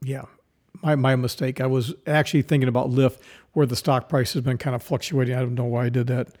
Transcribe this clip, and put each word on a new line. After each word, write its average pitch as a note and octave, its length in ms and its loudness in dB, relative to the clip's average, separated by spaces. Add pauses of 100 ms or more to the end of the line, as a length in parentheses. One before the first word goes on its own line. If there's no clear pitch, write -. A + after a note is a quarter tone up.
Yeah. C3 220 -8 (580)
My, D3+ 120 2
my C3 200 4
mistake. B2+ 440 -4
I C3 60 0
was C3 280 -2 (120)
actually D3+ 380 2
thinking C3+ 260 2
about B2 220 0
Lyft, C3 260 2 (360)
where D3+ 120 4
the B2+ 100 -2
stock C3 340 0
price C3 240 0
has C3 100 -2
been B2 140 0
kind B2+ 180 -4
of A2+ 80 -6
fluctuating. C3 520 -2
I B2+ 40 -2
don't B2 160 -2
know B2 100 -2
why A#2+ 200 0
I A#2 40 2
did B2 180 0
that. B2 220 -2 (100)